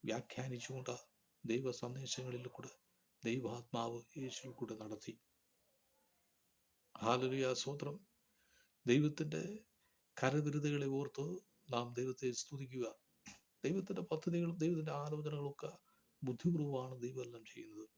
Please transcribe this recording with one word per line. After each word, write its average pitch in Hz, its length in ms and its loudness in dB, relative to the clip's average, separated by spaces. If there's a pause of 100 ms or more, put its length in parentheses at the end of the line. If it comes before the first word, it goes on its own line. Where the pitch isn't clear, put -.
വ്യാഖ്യാനിച്ചുകൊണ്ട് 127 880 -4 (500)
ദൈവ 123 280 2
സന്ദേശങ്ങളിൽ 123 760 -6
കൂടെ 123 240 -12 (500)
ദൈവാത്മാവ് 117 760 0 (180)
യേശുവിൽ 127 380 -6
കൂടെ 113 280 -6
നടത്തി. 107 320 -8 (1800)
ഹല്ലേലൂയ, 127 600 4
സ്തോത്രം. 143 420 -4 (920)
ദൈവത്തിൻ്റെ 151 560 6 (720)
കരവിരുതുകളെ 147 720 4 (100)
ഓർത്ത് 143 280 -2 (420)
നാം 120 260 2
ദൈവത്തെ 127 340 0 (120)
സ്തുതിക്കുക. 127 460 -4 (760)
ദൈവത്തിൻ്റെ 185 460 2
പദ്ധതികളും 170 480 2
ദൈവത്തിൻ്റെ 156 440 2
ആലോചനകളൊക്കെ 147 680 -2 (520)
ബുദ്ധിപൂർവ്വമാണ് 135 800 2
ദൈവം 127 220 -4
എല്ലാം 117 220 -12
ചെയ്യുന്നത്. 110 400 -12 (120)